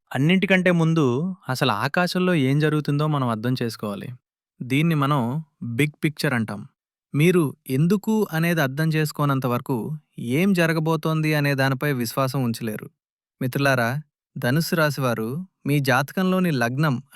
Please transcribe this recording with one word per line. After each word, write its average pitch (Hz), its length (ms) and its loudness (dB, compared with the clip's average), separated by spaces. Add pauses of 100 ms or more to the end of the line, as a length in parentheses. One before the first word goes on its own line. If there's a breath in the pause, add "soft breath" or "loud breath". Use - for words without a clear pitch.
(140)
అన్నింటికంటే 185 560 2
ముందు 160 640 2 (140)
అసలు 131 240 0
ఆకాశంలో 180 600 0
ఏం 139 240 2
జరుగుతుందో 151 480 0
మనం 143 220 0
అర్థం 117 340 -2
చేసుకోవాలి. 104 460 -8 (540)
దీన్ని 147 320 0
మనం 139 480 0 (200)
బిగ్ 123 420 -2
పిక్చర్ 151 300 -2
అంటాం. 107 320 -4 (480)
మీరు 160 420 2 (140)
ఎందుకు 196 640 2
అనేది 165 300 0
అర్థం 139 260 0
చేసుకోనంత 147 580 0
వరకు 123 500 -2 (220)
ఏం 147 340 2
జరగబోతోంది 160 800 0
అనే 143 200 2
దానిపై 135 380 0
విశ్వాసం 131 520 -2
ఉంచలేరు. 113 460 -6 (520)
మిత్రులారా, 131 600 0 (360)
ధనుస్సు 135 360 0
రాశివారు 135 720 -2 (200)
మీ 143 140 2
జాతకంలోని 175 680 2
లగ్నం 127 520 0 (140)